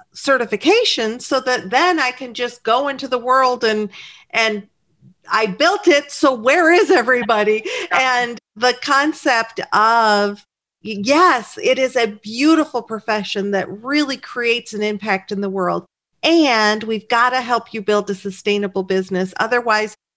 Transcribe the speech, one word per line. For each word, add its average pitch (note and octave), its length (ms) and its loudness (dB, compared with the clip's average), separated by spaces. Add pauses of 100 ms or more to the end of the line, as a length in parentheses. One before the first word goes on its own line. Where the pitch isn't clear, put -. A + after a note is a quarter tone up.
(120)
certification B3 1080 0
so C4+ 200 -2
that B3 300 -4
then D#4+ 300 2
I B3 120 -2
can B3 220 -14
just A#3+ 280 -6
go B3+ 260 0
into C4+ 180 -8
the B3 120 -2
world B3 440 2
and, G#3+ 280 0 (400)
and G#3+ 360 -2 (640)
I A3 160 0
built E4+ 400 0
it. D4 240 4
So C#4+ 240 2
where C4 380 4
is F4 180 4
everybody?" A3 760 2 (260)
And B3 480 0 (180)
the B3 240 0
concept C#4 800 0 (120)
of, G#3 720 2 (400)
y-, G#3 180 -8
yes, C#4 600 2
it B3+ 160 2
is C4 180 -2
a A#3 100 2
beautiful A#3+ 760 0
profession G#3 680 -4
that G3 180 -2 (140)
really C4+ 340 -2
creates A#3 560 -4
an G#3+ 100 -6
impact G#3 500 -4
in G3 80 -4
the G3 100 -4
world. F3+ 340 -2 (380)
And A3+ 640 2
we've A3 240 -6
gotta B3 320 0
help A#3 320 -4
you A3 80 -8
build G#3 300 0
a G3 40 -4
sustainable G3 680 -4
business. F#3+ 560 -2
Otherwise, A3+ 560 -2 (220)